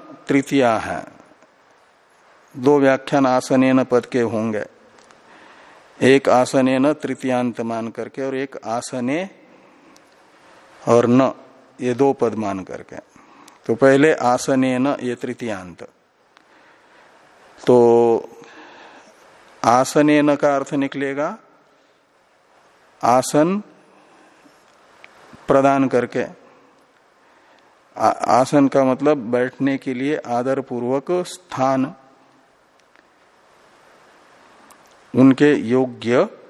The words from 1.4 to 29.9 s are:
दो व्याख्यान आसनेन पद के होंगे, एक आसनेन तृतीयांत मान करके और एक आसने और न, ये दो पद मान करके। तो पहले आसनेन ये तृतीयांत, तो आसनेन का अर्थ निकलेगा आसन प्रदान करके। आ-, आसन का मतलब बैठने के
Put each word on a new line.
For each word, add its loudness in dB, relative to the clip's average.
दो 4
व्याख्यान 2
आसनेन 2
पद 0
के -2
होंगे, -4
एक 4
आसनेन 2
तृतीयांत -6
मान -8
करके -12
और -6
एक -8
आसने -6
और 4
न, 2
ये -4
दो 0
पद -4
मान -6
करके। -16
तो -2
पहले 4
आसनेन -2
ये -6
तृतीयांत, -12
तो 4
आसनेन 2
का 0
अर्थ -6
निकलेगा -6
आसन 0
प्रदान 2
करके। -6
आ-, 0
आसन 2
का 2
मतलब 0
बैठने -4
के -8